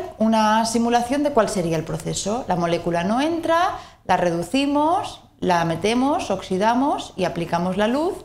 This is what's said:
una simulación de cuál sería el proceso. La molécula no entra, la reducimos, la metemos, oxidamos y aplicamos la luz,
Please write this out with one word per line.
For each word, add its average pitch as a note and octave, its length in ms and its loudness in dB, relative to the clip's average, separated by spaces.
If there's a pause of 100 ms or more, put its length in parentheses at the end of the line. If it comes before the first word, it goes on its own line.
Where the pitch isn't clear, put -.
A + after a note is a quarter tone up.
(180)
una A3 480 4
simulación A#3+ 560 0
de C#4+ 80 0
cuál A3 180 4
sería E3 280 -2
el D#3+ 80 -2
proceso. E3 640 -4
La F3 80 0
molécula E3+ 460 0
no A3 200 0
entra, E4 560 0 (260)
la F#3 120 2
reducimos, C#4 1080 0 (160)
la F3 260 2
metemos, A#3 680 0
oxidamos A3+ 840 0
y F#3 80 -2
aplicamos F3 540 -2
la G#3+ 100 2
luz, D4+ 360 -2